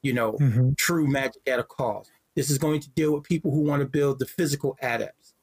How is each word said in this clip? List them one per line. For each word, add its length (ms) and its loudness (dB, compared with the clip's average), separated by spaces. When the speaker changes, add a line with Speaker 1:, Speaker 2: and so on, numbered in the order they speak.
Speaker 1:
you 120 0
know, 180 0
Speaker 2:
Mm-hmm. 440 2
Speaker 1:
true 300 0
magic 400 -2
at 140 0
a 40 -4
cost. 460 -6
This 160 -2
is 80 2
going 220 0
to 100 -20
deal 220 2
with 100 -2
people 300 -2
who 80 2
wanna 240 2
build 340 0
the 80 -2
physical 560 -2
adepts 600 -6